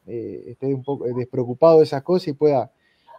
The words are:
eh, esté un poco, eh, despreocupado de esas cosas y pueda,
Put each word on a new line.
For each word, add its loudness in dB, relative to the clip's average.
eh, -12
esté -6
un -8
poco, -8
eh, -4
despreocupado 2
de 6
esas -4
cosas -2
y -6
pueda, 0